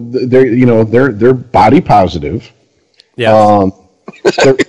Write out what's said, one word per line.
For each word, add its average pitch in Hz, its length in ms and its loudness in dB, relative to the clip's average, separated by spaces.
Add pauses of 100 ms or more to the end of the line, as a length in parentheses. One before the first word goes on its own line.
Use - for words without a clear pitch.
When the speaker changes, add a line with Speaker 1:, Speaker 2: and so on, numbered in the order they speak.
(120)
Speaker 1:
th-, 127 160 -6
they're, 127 180 2
you 123 200 0
know, 113 180 2
they're, 120 280 0
they're 113 220 0
body 120 460 0
positive. 90 680 -2 (680)
Speaker 2:
Yes. 113 160 -2
Speaker 1:
Um, 104 400 2 (720)
they're, 427 120 2 (120)